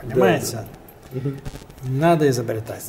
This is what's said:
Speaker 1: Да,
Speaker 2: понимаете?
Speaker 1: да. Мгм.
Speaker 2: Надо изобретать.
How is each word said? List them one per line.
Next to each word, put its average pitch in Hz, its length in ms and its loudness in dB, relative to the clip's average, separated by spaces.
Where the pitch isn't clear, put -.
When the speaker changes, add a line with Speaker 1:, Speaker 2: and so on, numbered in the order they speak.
Speaker 1:
Да, 120 80 -10
Speaker 2:
понимаете? 120 480 2
Speaker 1:
да. 131 80 -6
Мгм. 135 160 -4
Speaker 2:
Надо 156 300 6
изобретать. 117 600 -2